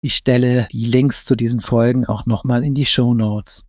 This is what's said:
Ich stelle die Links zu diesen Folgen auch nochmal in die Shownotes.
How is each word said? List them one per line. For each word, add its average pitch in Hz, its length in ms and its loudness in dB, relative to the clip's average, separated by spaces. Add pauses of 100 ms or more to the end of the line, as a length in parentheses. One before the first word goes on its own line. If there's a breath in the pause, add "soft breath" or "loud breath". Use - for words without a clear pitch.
Ich - 160 -6
stelle 123 560 2
die 113 140 -4
Links 127 380 0
zu 131 120 2
diesen 117 240 -2
Folgen 120 440 2
auch 104 220 -4
nochmal 120 380 0
in 143 100 0
die 139 120 0
Shownotes. 110 840 -2